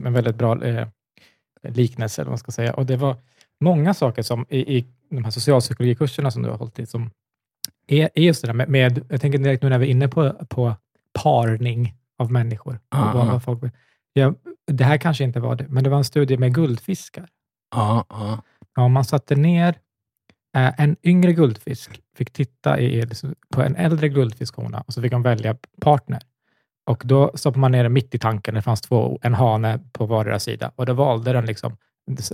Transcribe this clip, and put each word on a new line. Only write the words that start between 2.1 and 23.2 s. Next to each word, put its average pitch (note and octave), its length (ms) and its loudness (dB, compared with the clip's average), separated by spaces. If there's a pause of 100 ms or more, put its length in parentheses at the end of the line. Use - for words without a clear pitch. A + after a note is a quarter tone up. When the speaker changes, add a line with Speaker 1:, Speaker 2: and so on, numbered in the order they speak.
Speaker 1:
eller - 40 -6
vad B2+ 60 -6
man A#2+ 60 -6
ska - 140 -14
säga. A#2 220 -4
Och C3+ 120 -4
det B2+ 100 -2
var C3+ 200 -2 (440)
många E3 340 2
saker B2 280 -2
som A#2+ 260 -6
i, C3+ 280 -2
i A#2+ 100 -2 (240)
de B2+ 140 -6
här A#2 60 -4
socialpsykologikurserna B2+ 1000 0
som A#2+ 120 -6
du A#2 80 -4
har A#2 80 -8
hållit A2+ 200 -12
i, B2 80 -10
som A#2 240 -8 (760)
är, D3+ 280 2
är D#3 80 2
just E3 200 4
det B2 60 -4
där A2+ 60 -2
med, B2+ 140 -2
med, C3 400 2
jag C3+ 120 -4
tänker C#3+ 180 0
direkt C3+ 240 0
nu C#3 60 2
när B2+ 100 2
vi B2+ 80 2
är C#3+ 40 0
inne C3 180 2
på, C#3 240 2 (160)
på A#2+ 260 -2 (480)
parning A#2 720 0 (240)
av A#2 140 -2
människor. A#2 480 -4 (100)
Speaker 2:
Ja, C#3 180 0
Speaker 1:
Och A2 100 0
vad, A#2+ 80 4
Speaker 2:
ja. A#2+ 60 2
Speaker 1:
vad B2 120 0
folk, A#2+ 160 -4 (520)
ja, C#3 220 4 (380)
det C3 120 2
här D3 120 4
kanske D3 280 -2
inte A#2+ 160 -4
var A#2+ 160 -4
det, C3 120 -8
men C3 160 0
det C#3 60 2
var C#3 80 2
en C#3 60 2
studie C3 320 0
med B2+ 180 2
guldfiskar. D#3+ 720 -4 (460)
Speaker 2:
Ja, A2+ 340 2
ja. A2 340 -8 (340)
Speaker 1:
Ja, B2 120 4
man B2+ 160 4
satte C#3+ 320 -2
ner, E3+ 320 4 (880)
eh, C3 240 2
en D3+ 240 2
yngre F3+ 280 6
guldfisk, C3 680 0 (160)
fick C3 160 -6
titta - 480 -2
i, A#2+ 180 0
i, A#2 80 -2
liksom, A#2 280 -10 (200)